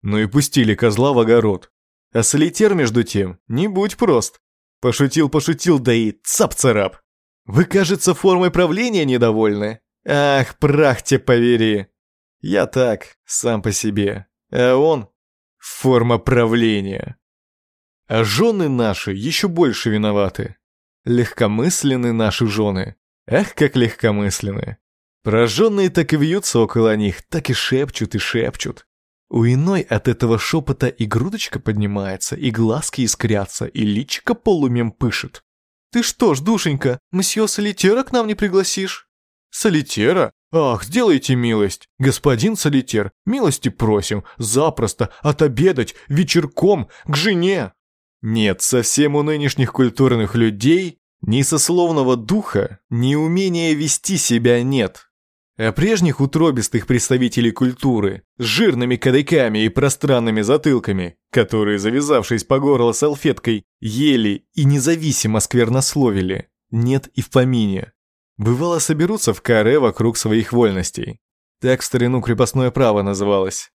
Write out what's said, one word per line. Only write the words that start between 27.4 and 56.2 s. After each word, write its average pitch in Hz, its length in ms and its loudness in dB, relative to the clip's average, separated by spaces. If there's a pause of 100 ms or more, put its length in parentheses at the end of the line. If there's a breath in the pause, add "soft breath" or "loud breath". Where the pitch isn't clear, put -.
и - 20 0
шепчут, 131 600 -4
и - 20 0
шепчут. - 720 -6 (460)
У 117 120 2
иной 156 380 2
от - 260 -2
этого 113 280 0
шёпота 139 500 -2
и 117 180 -4
грудочка 120 520 -4
поднимается, 101 800 -4
и 131 160 -4
глазки 113 520 -2
искрятся, 104 600 -2
и - 200 -4
личико 107 480 -2
полумем 131 580 0
пышет. - 540 -6 (480)
"Ты 240 100 0
что 208 320 2
ж, 131 60 -6
душенька, 147 580 -2 (120)
мсьё 202 360 -2
Солитера 208 560 0
к - 80 -8
нам 233 160 0
не 214 80 -4
пригласишь?" 190 720 -2 (420)
"Солитера? 151 840 0 (180)
Ах, 139 320 0
сделайте 151 520 2
милость, 110 520 -2 (100)
господин 135 600 0
Солитер, 123 560 -2 (120)
милости 196 440 -2
просим, 107 560 -2 (120 loud breath)
запросто, 120 760 -2 (100)
отобедать, 147 760 0 (140 loud breath)
вечерком, 170 800 0 (160 loud breath)
к 147 100 -2
жене!" 175 560 0 (500)
Нет, 110 400 0
совсем 143 540 0
у 147 80 0
нынешних 147 480 -2
культурных 120 640 0
людей 117 640 0 (220)
ни 120 200 0
сословного 156 760 0
духа, 110 600 -4 (100)
ни 127 260 0
умения 170 600 0
вести 156 420 -4
себя 120 440 2
нет. 127 460 -2 (560)
А 110 100 0
прежних 175 480 0